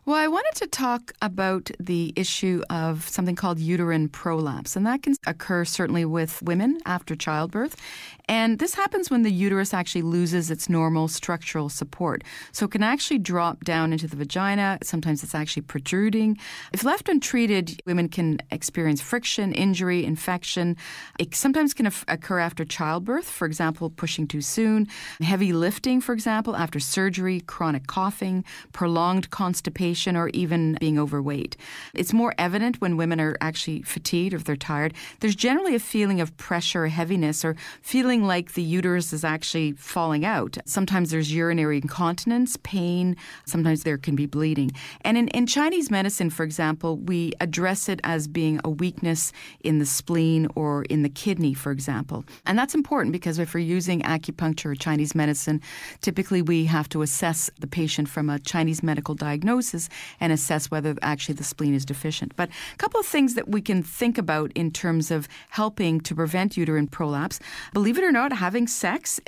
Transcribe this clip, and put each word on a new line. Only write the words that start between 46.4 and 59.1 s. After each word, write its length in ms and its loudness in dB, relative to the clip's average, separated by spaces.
example, 520 -2
we 440 -2
address 500 0
it 140 -2
as 220 0
being 380 2
a 60 -2
weakness 600 0
in 200 4
the 40 2
spleen 720 2
or 300 0
in 180 2
the 80 2
kidney, 420 0
for 200 -4
example. 520 -4
And 120 2
that's 160 2
important 380 2
because 260 -2
if 140 -2
we're 80 0
using 420 0
acupuncture 640 -2
or 80 -4
Chinese 400 0
medicine, 460 0
typically 400 0
we 240 2
have 260 2
to 120 0
assess 480 0
the 60 -6
patient 420 -2
from 220 -2
a 80 -2
Chinese 440 0
medical 320 -2